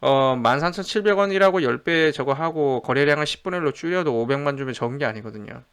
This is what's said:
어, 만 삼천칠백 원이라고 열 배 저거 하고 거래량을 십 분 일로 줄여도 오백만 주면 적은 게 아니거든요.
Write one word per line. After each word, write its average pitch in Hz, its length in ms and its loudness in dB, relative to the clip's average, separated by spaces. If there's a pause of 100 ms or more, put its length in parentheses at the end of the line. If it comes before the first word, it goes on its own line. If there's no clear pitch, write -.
어, 135 340 4
만 123 240 2
삼천칠백 196 560 0
원이라고 190 460 2
열 123 200 0
배 160 300 2
저거 135 220 -2
하고 147 480 0
거래량을 147 420 2
십 - 180 -6
분 185 120 -6
일로 156 180 -2
줄여도 165 480 -2
오백만 139 380 -2
주면 131 160 -6
적은 120 240 -4
게 143 80 -2
아니거든요. 110 560 -10 (100)